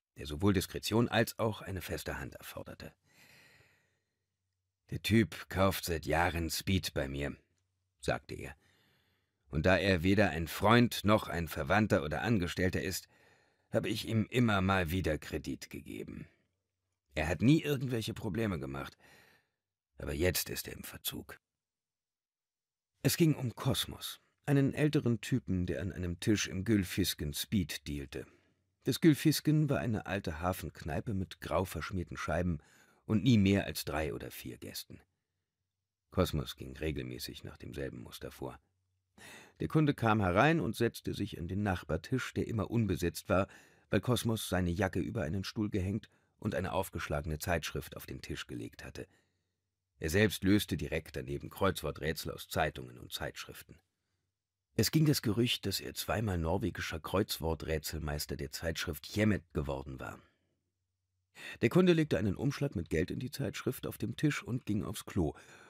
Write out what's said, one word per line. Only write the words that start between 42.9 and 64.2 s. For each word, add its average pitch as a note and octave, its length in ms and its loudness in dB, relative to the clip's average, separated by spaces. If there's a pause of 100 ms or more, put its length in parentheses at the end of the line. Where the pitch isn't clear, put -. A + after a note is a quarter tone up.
war, F#2+ 180 4 (420)
weil G#2 120 2
Kosmos A#2 480 0
seine F2+ 220 0
Jacke F#2 280 0
über G#2 240 -4
einen F#2 200 -2
Stuhl G#2+ 260 -4
gehängt G2+ 400 -2 (300)
und - 160 -2
eine F2 180 -2
aufgeschlagene D#2 680 -4
Zeitschrift E2 560 -4
auf - 100 -12
den C2 160 -12
Tisch - 260 -10
gelegt A#1 360 -10
hatte. B1+ 240 -14 (920)
Er D#2+ 100 -4
selbst G2+ 340 4
löste F#2+ 340 4
direkt D#2 380 -4
daneben C#2 340 -6
Kreuzworträtsel D#2 800 -2
aus - 160 -14
Zeitungen C2+ 500 -4
und - 140 -18
Zeitschriften. - 680 -12 (960)
Es A2+ 140 4
ging D#3 160 6
das D3 160 4
Gerücht, A#2 440 0
dass G2 140 -2
er C#2 140 -8
zweimal F#2+ 440 -2
norwegischer E2 640 -2
Kreuzworträtselmeister D2+ 1400 -2
der C#2 160 -8
Zeitschrift E2 540 -6
Jemet G#2 380 2 (100)
geworden C#2 460 -4
war. - 200 -12 (1400)
Der A#2+ 80 6
Kunde F3 240 8
legte D#3 240 2
einen F#2+ 180 2
Umschlag C#3+ 400 -2
mit E2 140 -4
Geld D#2+ 220 0
in - 80 -6
die B2 120 -6
Zeitschrift - 540 -6
auf A#2 120 -8
dem A2 180 -6
Tisch - 280 -2